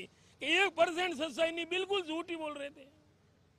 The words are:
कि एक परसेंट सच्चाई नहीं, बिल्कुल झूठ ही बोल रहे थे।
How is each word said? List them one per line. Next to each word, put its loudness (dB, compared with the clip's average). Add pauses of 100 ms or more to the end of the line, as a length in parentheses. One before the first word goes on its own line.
(400)
कि -6
एक 4
परसेंट 2
सच्चाई 0
नहीं, -4
बिल्कुल 0
झूठ -6
ही -6
बोल -6
रहे -10
थे। -20 (720)